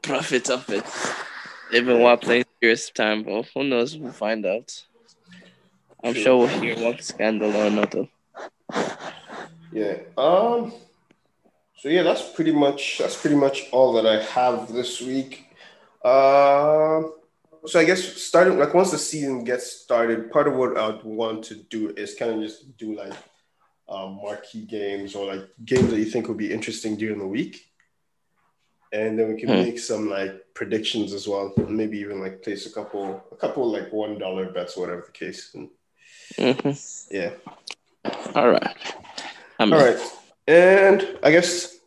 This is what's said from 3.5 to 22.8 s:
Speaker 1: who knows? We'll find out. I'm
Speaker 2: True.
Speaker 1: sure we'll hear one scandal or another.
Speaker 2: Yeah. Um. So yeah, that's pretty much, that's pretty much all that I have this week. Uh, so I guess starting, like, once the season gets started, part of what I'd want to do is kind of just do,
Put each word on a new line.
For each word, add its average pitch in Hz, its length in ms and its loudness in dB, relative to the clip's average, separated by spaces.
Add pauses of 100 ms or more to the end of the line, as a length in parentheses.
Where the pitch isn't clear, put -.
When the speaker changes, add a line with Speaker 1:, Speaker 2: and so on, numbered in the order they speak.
Speaker 1:
who 135 80 -4
knows? 135 340 -2
We'll 139 140 -12
find 107 340 -4
out. 101 380 -6 (1200)
I'm 120 100 -2
Speaker 2:
True. 117 100 -2
Speaker 1:
sure 127 140 6
we'll 120 100 6 (140)
hear 117 180 -4
one 117 200 -2
scandal 107 580 -2
or 107 80 2
another. 104 420 0 (1600)
Speaker 2:
Yeah. 104 260 -4 (180)
Um. 208 580 2 (1040)
So 139 100 -8
yeah, 175 140 4
that's 180 180 2
pretty 160 300 -2
much, 143 480 2
that's - 200 -4
pretty 147 160 2
much 139 360 2
all 127 220 6
that 110 120 4
I 107 180 4
have 117 480 0
this 120 300 -6
week. 131 460 -8 (580)
Uh, 143 960 6 (640)
so 170 140 2
I 165 40 6
guess 180 200 2
starting, - 560 4
like, 147 160 2
once 175 160 4
the 151 80 -4
season 139 440 -6
gets 123 280 -4
started, 117 600 -2
part 143 160 4
of 139 60 0
what 127 240 0
I'd 107 260 -4
want 110 420 -6
to 107 100 -16
do 107 420 -8
is 104 180 -10
kind 117 160 -4
of 110 100 -4
just - 360 -14
do, 107 180 -10